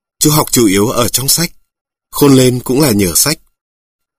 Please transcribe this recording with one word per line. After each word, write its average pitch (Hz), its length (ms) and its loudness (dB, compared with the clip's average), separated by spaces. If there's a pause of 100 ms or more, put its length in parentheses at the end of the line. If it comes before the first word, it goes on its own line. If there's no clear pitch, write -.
(180)
Chú 151 120 2
học 147 220 0
chủ 120 140 2
yếu 101 220 0
ở 117 200 -2
trong 127 200 -6
sách, 165 240 -2 (580)
khôn 139 240 2
lên 127 260 2
cũng 127 200 -2
là 139 120 0
nhờ 101 240 0
sách. 151 220 -2 (800)